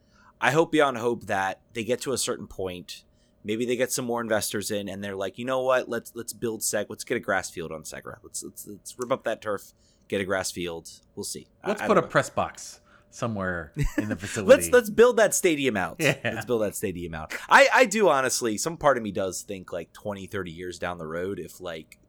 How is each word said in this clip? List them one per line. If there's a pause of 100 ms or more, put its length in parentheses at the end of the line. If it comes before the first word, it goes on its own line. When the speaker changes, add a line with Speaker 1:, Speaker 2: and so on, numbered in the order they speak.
(400)
Speaker 1:
I
hope
beyond
hope
that (140)
they
get
to
a
certain
point, (400)
maybe
they
get
some
more
investors
in,
and
they're
like,
"You
know
what?
Let's,
let's
build
Seg-,
let's
get
a
grass
field
on
Segra.
Let's,
let's,
let's
rip
up
that
turf, (340)
get
a
grass
field. (260)
We'll
see." (160)
I,
Speaker 2:
Let's
Speaker 1:
I
Speaker 2:
put
Speaker 1:
don't
Speaker 2:
a
Speaker 1:
know.
Speaker 2:
press
box (320)
somewhere (240)
in
the
Speaker 1:
<laughs>
Speaker 2:
facility.
Speaker 1:
Let's,
let's
build
that
stadium
out.
Speaker 2:
Yeah.
Speaker 1:
Let's
build
that
stadium
out. (140)
I,
I
do
honestly,
some
part
of
me
does
think,
like,
twenty,
thirty
years
down
the
road,
if,
like,